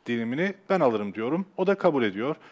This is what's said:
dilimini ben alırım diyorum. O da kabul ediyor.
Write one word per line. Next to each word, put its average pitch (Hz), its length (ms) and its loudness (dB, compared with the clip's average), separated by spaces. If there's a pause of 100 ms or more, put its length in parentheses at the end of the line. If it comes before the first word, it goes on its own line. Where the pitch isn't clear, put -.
dilimini 123 480 -2 (160)
ben 190 100 4
alırım 104 340 2
diyorum. 143 320 -2 (100)
O 185 100 0
da 196 80 4
kabul 156 280 2
ediyor. 110 340 -2 (160)